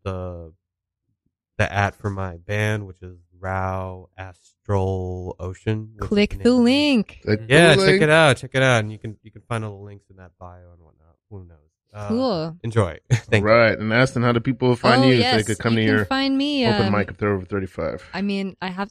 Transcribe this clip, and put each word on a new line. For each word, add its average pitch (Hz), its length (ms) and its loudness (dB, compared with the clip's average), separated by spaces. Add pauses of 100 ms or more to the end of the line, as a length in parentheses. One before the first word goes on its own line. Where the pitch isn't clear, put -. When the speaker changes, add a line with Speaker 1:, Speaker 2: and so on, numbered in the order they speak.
Speaker 1:
the, 90 480 -10 (1040)
the 107 140 -4
at 98 220 -2
for 104 160 -8
my 95 280 -8
band, 104 480 -4
which 92 160 -20
is 90 160 -18 (200)
Rao 92 800 -6
Astral 92 1200 -6
Ocean, 107 560 -8
which - 100 -12
is - 40 -8
Speaker 2:
Click 208 220 0
Speaker 1:
the - 80 -10
Speaker 2:
the - 60 -2
Speaker 1:
name 240 100 4
of 254 60 2
it. 233 40 4
Speaker 2:
link. 269 600 0
Speaker 3:
Click 107 220 -2
the 127 80 2
Speaker 1:
Yeah, 165 200 8
check 190 120 4
Speaker 3:
link. 190 160 4
Speaker 1:
it 151 80 4
out. 156 280 6
Check 131 160 -14
it 131 80 2
out. 127 180 4
And 107 120 -4
you 107 60 -14
can, 110 240 -14
you 110 80 -20
can 107 120 -20
find 110 220 -6
all 101 140 -12
the 101 60 -18
links 101 260 -20
in 95 60 -20
that 90 220 -20
bio 90 340 -20
and 85 80 -20
whatnot. 80 360 -20 (140)
Who 95 140 -16
knows? 82 140 -20 (380)
Uh, 104 120 -10
Speaker 2:
Cool. 196 540 -4
Speaker 1:
enjoy. 107 420 -2
<laughs> - 60 -8
Thank 110 320 0
you. 107 60 0
Speaker 3:
Right. 113 300 4
And 110 120 -4
Aston, 123 320 2
how 120 100 2
do 117 80 0
people 123 360 0
find 123 260 4
Speaker 2:
Oh, 131 60 6
Speaker 3:
you 127 60 6
so 120 160 2
they 117 80 2
Speaker 2:
yes. 107 80 0
Speaker 3:
could 110 120 -4
come 117 160 0
Speaker 2:
You 113 60 2
Speaker 3:
to 110 60 2
Speaker 2:
can 107 100 4
Speaker 3:
your 107 80 0
Speaker 2:
find 269 320 -2
me, 277 320 0
Speaker 3:
open 208 200 0
Speaker 2:
um, 196 40 0
Speaker 3:
mic - 180 -2
if - 60 -16
they're 104 160 -2
over 92 140 -4
thirty-five? 90 680 -6
Speaker 2:
I 180 80 -6
mean, 196 400 -6
I 185 80 -8
have, 190 220 -10